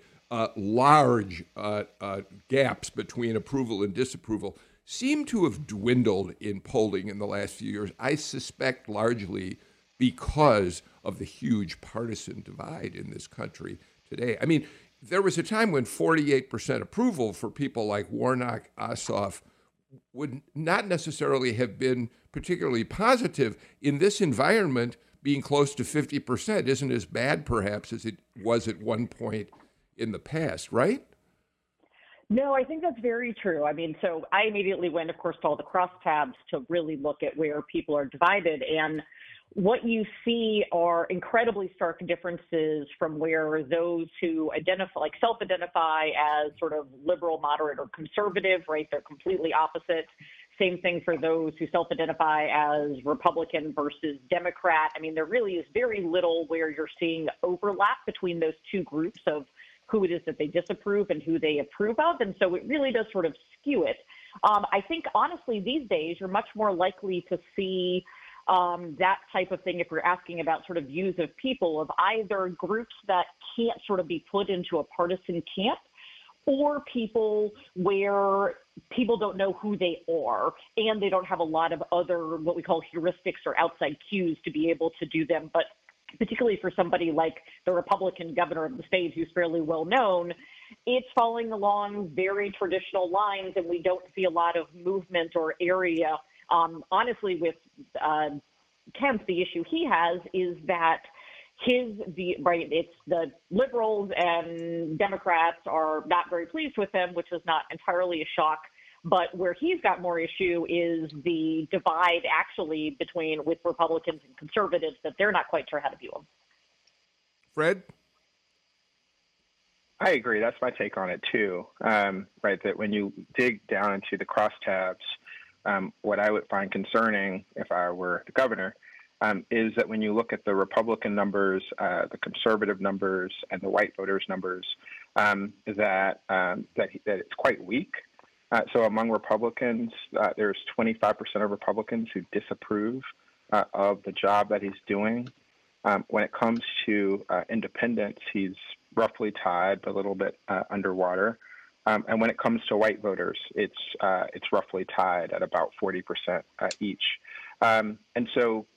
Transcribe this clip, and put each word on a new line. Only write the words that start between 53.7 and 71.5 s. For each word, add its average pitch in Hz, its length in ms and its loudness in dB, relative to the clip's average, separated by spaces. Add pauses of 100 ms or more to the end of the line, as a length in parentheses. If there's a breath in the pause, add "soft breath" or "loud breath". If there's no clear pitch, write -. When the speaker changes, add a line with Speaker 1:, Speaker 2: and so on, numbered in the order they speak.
Speaker 2:
versus 147 440 -4 (120)
Democrat. 175 680 2
I 156 60 -10
mean, 160 120 -6
there 160 120 0
really 202 300 0
is 165 180 -4
very 220 280 0
little 170 460 2
where 160 220 0
you're 151 180 -4 (100)
seeing 165 300 -2 (160)
overlap 196 640 2
between 175 340 -4
those 160 140 0 (180)
two 190 120 -2
groups 160 440 -4
of 151 180 0 (420 loud breath)
who 208 180 2
it 165 60 2
is 170 140 -2
that 156 120 -6
they 156 100 0
disapprove 202 640 0
and 151 120 -2
who 165 160 0
they 151 220 0
approve 208 400 -2
of. 330 220 4
And 196 180 -2
so 180 160 4
it - 100 -6
really 269 280 2
does 220 180 0
sort 185 140 0
of 147 100 -2 (240)
skew 262 240 2
it. 117 140 0 (480 loud breath)
Um, 208 260 6
I 202 80 2
think, 330 240 -6 (100)
honestly, 247 460 0
these 247 300 -4
days, 170 280 0
you're 190 120 -8
much 202 260 -2
more 208 180 2
likely 185 540 -2
to 175 100 -2 (200)
see, 185 480 0 (420 loud breath)
um, 175 520 2
that 185 180 4 (160)
type 185 180 -2
of 180 120 -4
thing 180 180 -2
if - 100 -6
you're 160 140 -2
asking 175 340 -2
about 160 260 -2
sort 175 120 -6
of 147 80 -4
views 180 340 -4
of 151 160 -4
people, 170 460 -2